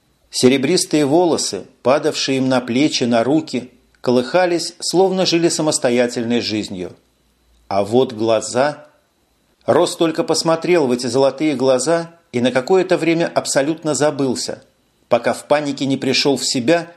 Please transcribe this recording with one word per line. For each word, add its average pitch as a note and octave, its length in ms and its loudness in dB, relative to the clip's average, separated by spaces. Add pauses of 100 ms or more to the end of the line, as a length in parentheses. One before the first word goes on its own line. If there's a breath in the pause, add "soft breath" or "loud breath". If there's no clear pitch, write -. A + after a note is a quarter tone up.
(300)
Серебристые C#3+ 760 2
волосы, C#3 580 0 (200)
падавшие C#3 560 0
им C3 100 0
на B2+ 100 2
плечи, B2+ 460 0
на A#2+ 180 2
руки, C3 480 -2 (300)
колыхались, E3 800 0
словно F#3 440 0
жили E3+ 220 2
самостоятельной B2 920 0
жизнью. G2 560 -8 (720)
А G2+ 160 0
вот B2 300 2
глаза. A2+ 760 -2 (800)
Росс D#3 300 2
только D#3+ 280 0
посмотрел E3 640 0
в B2 60 0
эти B2 160 -2
золотые C3+ 480 0
глаза C3+ 560 0 (200)
и B2 80 -4
на A#2+ 120 2
какое-то F3+ 460 2
время E3 360 0
абсолютно D3+ 640 -2
забылся, C3+ 680 -2 (460)
пока A#2+ 240 2
в - 120 -12
панике D3 400 0
не C3+ 120 0
пришел C3 400 0
в - 80 -8
себя, E3 520 0